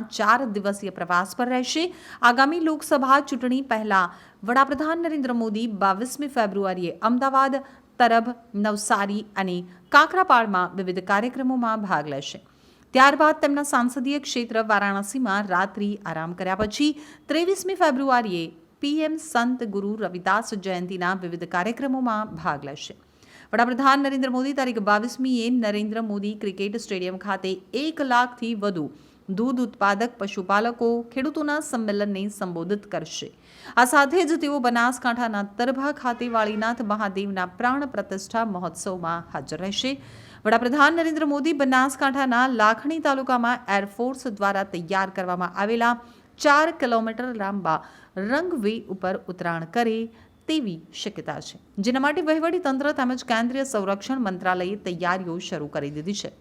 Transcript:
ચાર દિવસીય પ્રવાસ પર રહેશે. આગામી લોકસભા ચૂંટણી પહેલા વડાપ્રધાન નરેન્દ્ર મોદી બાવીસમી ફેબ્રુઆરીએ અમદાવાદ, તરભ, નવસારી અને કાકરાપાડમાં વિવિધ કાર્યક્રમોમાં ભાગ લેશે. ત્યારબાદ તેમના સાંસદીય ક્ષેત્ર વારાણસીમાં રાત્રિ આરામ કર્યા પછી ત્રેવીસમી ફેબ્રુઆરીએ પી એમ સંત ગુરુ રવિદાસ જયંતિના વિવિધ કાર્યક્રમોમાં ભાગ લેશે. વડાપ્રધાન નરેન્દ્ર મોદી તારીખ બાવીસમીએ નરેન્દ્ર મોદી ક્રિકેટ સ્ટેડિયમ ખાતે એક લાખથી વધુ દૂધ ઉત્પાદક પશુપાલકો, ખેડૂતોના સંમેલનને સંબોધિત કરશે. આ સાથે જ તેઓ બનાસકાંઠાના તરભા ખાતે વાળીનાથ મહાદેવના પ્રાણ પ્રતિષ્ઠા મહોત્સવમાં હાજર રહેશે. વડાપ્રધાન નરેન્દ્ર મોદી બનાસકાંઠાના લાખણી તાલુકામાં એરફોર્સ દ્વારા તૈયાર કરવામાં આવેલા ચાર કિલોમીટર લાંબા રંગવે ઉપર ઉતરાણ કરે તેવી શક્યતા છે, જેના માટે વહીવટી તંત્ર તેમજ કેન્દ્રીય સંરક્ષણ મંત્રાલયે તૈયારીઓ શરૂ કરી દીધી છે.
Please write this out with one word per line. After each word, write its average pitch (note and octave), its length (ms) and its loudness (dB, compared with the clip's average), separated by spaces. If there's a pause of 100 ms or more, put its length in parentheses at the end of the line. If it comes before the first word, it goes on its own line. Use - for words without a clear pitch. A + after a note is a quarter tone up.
(180)
ચાર A3 180 4 (200)
દિવસીય G3+ 420 -4
પ્રવાસ F3 400 0
પર A#3+ 140 0
રહેશે. B3+ 300 0 (400)
આગામી C4+ 380 4
લોકસભા D4 600 2
ચૂંટણી B3+ 480 -2
પહેલા G#3+ 320 2 (400)
વડાપ્રધાન C#4 600 2
નરેન્દ્ર C#4+ 300 -2
મોદી A3+ 300 -2 (160)
બાવીસમી A3 480 0
ફેબ્રુઆરીએ F#3+ 640 -2 (160)
અમદાવાદ, C4 480 4 (440)
તરભ, A#3 300 6 (360)
નવસારી G#3 580 0 (120)
અને F#3 200 -2 (400)
કાકરાપાડમાં B3 840 4
વિવિધ F#3 320 -4
કાર્યક્રમોમાં A#3+ 800 0
ભાગ D3+ 260 0
લેશે. - 240 -8 (560)
ત્યારબાદ D4 520 6
તેમના C#4+ 260 0
સાંસદીય C4 560 0
ક્ષેત્ર A#3 420 -2
વારાણસીમાં G3+ 840 0
રાત્રિ G3+ 340 0 (140)
આરામ E3 340 -6
કર્યા F#3+ 240 -2
પછી C#4+ 300 0 (400)
ત્રેવીસમી F#4 500 0
ફેબ્રુઆરીએ B3 640 2 (320)
પી C#4+ 160 -2 (160)
એમ D#4 160 -4
સંત A#3+ 480 -2
ગુરુ G3+ 180 -2 (140)
રવિદાસ F#3+ 540 -2
જયંતિના F3+ 540 -2 (120)
વિવિધ E3+ 200 -8 (100)
કાર્યક્રમોમાં A#3 840 -2
ભાગ C#3+ 320 -6
લેશે. - 280 -14 (540)
વડાપ્રધાન B3+ 520 4
નરેન્દ્ર C4+ 260 0
મોદી B3+ 260 0
તારીખ B3+ 300 0
બાવીસમીએ A#3+ 640 2
નરેન્દ્ર G#3+ 580 0
મોદી G3+ 320 -2
ક્રિકેટ G3 400 -4
સ્ટેડિયમ F#3 420 -4
ખાતે F#3+ 300 -2 (300)
એક D#4 220 -4
લાખથી A#3+ 520 0
વધુ G3+ 260 -2 (460)
દૂધ B3 340 0
ઉત્પાદક G#3 560 0
પશુપાલકો, G#3 720 0 (240)
ખેડૂતોના D4 560 -2
સંમેલનને G#3 560 -2 (100)
સંબોધિત F3+ 580 -4
કરશે. - 380 -8 (500)
આ B3+ 60 8
સાથે C#4+ 320 4
જ E4 260 2
તેઓ C#4+ 160 0
બનાસકાંઠાના A#3+ 840 0 (120)
તરભા C4+ 460 0
ખાતે A#3+ 260 -2
વાળીનાથ A3 640 0
મહાદેવના G3 640 -2
પ્રાણ C4+ 320 0
પ્રતિષ્ઠા G3+ 640 -4
મહોત્સવમાં F3 800 -6
હાજર D#3 320 -8
રહેશે. B3+ 320 -4 (480)
વડાપ્રધાન C4+ 560 4
નરેન્દ્ર D#4+ 320 0
મોદી C#4+ 320 0
બનાસકાંઠાના C4 880 2
લાખણી A3+ 540 2
તાલુકામાં B3+ 580 0 (140)
એરફોર્સ A#3+ 580 -4
દ્વારા G3 380 0
તૈયાર F#3+ 340 -2
કરવામાં F3+ 480 -4
આવેલા A#3 360 2 (460)
ચાર D4 280 6 (120)
કિલોમીટર A#3 540 -2
લાંબા G3 480 -2 (400)
રંગવે B3+ 520 -2 (140)
ઉપર F#3+ 280 -4 (120)
ઉતરાણ E3+ 460 -6
કરે A3+ 260 0 (480)
તેવી C4+ 260 -2 (180)
શક્યતા D#3 480 -8
છે, - 160 -16 (220)
જેના A#3+ 240 2
માટે D4+ 260 2
વહીવટી E4 320 2
તંત્ર C#4+ 320 0
તેમજ B3+ 380 -2
કેન્દ્રીય A#3+ 340 0
સંરક્ષણ G#3+ 600 -2
મંત્રાલયે F#3 580 -2
તૈયારીઓ F3 560 -2
શરૂ D3+ 280 -6
કરી C#3+ 220 -6
દીધી D#3 300 -6
છે. - 100 -10 (100)